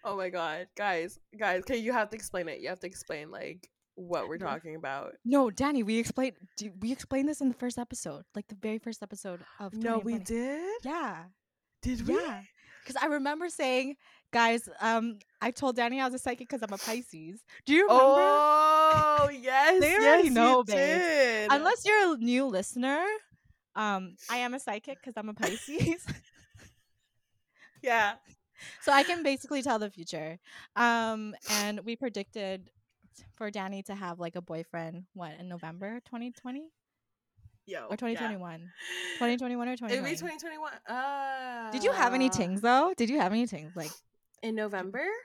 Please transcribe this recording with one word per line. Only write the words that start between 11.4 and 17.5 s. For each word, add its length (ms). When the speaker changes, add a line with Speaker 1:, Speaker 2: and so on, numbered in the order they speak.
Speaker 1:
Did 260
we? 80
Speaker 2:
Yeah. 260
'Cause 160
I 60
remember 420
saying, 480
guys, 380
um, 380
I 80
told 260
Danny 240
I 60
was 80
a 60
psychic 280
'cause 140
I'm 100
a 60
Pisces. 680